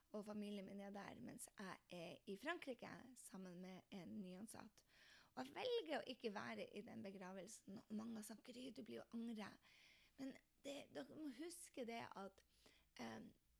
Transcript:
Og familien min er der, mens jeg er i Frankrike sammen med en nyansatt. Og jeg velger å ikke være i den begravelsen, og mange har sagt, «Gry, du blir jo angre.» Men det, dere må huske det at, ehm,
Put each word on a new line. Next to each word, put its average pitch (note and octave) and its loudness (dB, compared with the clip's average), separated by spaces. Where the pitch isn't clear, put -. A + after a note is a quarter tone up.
Og G#3+ 2
familien G#3 2
min G3+ -2
er G3+ -2
der, - -2
mens - -2
jeg F3+ -2
er E3 -2
i F#3+ 2
Frankrike C4+ 2
sammen F#3 -4
med F#3 -4
en F#3+ -2
nyansatt. F#3 -4
Og B3+ 2
jeg C4+ 0
velger G4+ 8
å - 2
ikke A#3 4
være A3 2
i G#3 0
den A3 -2
begravelsen, F#3+ -2
og - -2
mange A3+ 0
har G#3 -2
sagt, G#3+ -6
«Gry, B3+ -4
du A3+ -4
blir A#3 -2
jo - -6
angre.» A3+ 2
Men C4+ 0
det, C#4 2
dere C#4 -2
må D4+ 2
huske D4+ 0
det A#3 2
at, - -2
ehm, A3 0